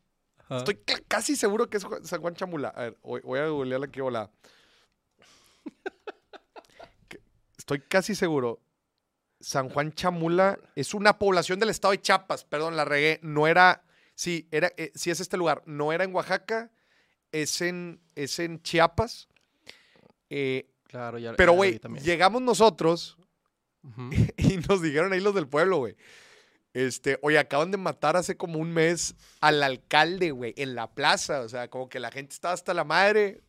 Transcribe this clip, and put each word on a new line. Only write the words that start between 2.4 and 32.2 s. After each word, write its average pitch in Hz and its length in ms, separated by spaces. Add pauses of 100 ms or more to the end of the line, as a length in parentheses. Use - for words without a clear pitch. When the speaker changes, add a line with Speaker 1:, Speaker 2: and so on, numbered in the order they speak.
Speaker 2:
A 123 140
ver, 113 200
voy, 123 200
voy 131 180
a 156 80
googlearla 135 380
aquí, 135 160
hola. 117 340
<laughs> - 40 (3250)
estoy 143 140
casi 190 340
seguro, 139 460 (800)
San 131 280
Juan 151 240
Chamula 180 680 (180)
es - 180
una 208 240
población 185 420
del 220 100
estado 190 220
de 190 80
Chiapas, 185 440
perdón, 160 320
la 151 80
regué, 147 380
no 151 240
era, 175 380 (300)
sí, 170 360
era, 160 260
eh, 160 180
sí - 160
es 165 100
este 185 160
lugar, 165 300
no 147 260
era 175 120
en 185 100
Oaxaca, 196 560 (600)
es 151 280
en, 175 400 (140)
es 143 240
en 170 240
Chiapas, - 640 (1040)
eh, 131 400 (140)
Speaker 1:
Claro, 120 340
ya, 117 160
Speaker 2:
pero, 175 180
Speaker 1:
ya - 20
lo - 20
Speaker 2:
güey, 190 160
Speaker 1:
vi 110 80
también. 117 240
Speaker 2:
llegamos 180 360
nosotros 175 760 (640)
Speaker 1:
Ujú. 123 280
Speaker 2:
<laughs> - 260
y - 200 (120)
nos 196 120
dijeron 160 320
ahí 185 80
los 202 140
del 165 140
pueblo, 165 300
güey, 113 180 (760)
este, 131 500
"Oye, 151 160
acaban 147 320
de 202 80
matar 160 380
hace 180 200
como 170 220
un 165 140
mes 165 420 (260)
al 151 220
alcalde, 156 680
güey, 123 260
en 131 180
la 113 200
plaza", 156 460
o 117 80
sea, 120 200
como 127 200
que 131 120
la 117 100
gente 139 240